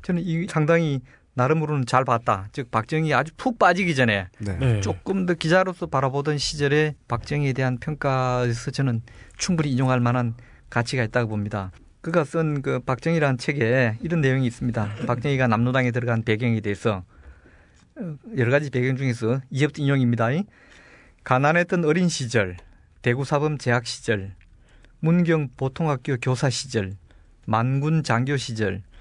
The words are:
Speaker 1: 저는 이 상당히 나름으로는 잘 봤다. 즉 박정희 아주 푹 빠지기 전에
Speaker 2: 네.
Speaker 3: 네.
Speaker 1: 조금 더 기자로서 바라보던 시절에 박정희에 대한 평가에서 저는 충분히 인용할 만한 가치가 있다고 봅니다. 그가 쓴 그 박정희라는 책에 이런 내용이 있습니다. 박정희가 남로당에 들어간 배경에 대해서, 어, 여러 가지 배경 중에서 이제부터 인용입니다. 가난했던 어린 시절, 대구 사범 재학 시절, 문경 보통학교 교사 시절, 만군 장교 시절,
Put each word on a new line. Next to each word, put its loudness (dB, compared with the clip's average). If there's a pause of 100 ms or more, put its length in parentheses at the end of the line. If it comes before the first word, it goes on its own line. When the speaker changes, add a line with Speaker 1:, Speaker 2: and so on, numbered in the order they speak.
Speaker 1:
저는 -2
이 -2
상당히 2 (320)
나름으로는 2
잘 2
봤다. 0
즉 -10
박정희 0
아주 0
푹 -4
빠지기 4
전에 2 (120)
Speaker 2:
네. -6
Speaker 3:
네. 2
Speaker 1:
조금 -2
더 0
기자로서 0
바라보던 0
시절에 0 (140)
박정희에 -2
대한 0
평가에서 -2
저는 -2 (360)
충분히 0
인용할 2
만한 2 (340)
가치가 -2
있다고 0
봅니다. -4 (300)
그가 0
쓴 -2
그 -2
박정희라는 0
책에 0
이런 -2
내용이 2
있습니다. -4 (120)
박정희가 0
남로당에 2
들어간 -2
배경에 0
대해서, -2 (920)
어, -10 (220)
여러 2
가지 2
배경 0
중에서 -2
이제부터 -2
인용입니다. 2 (960)
가난했던 2
어린 4
시절, 0 (440)
대구 0
사범 0
재학 0
시절, -4 (680)
문경 2
보통학교 -2
교사 0
시절, -4 (520)
만군 0
장교 0
시절, -4 (180)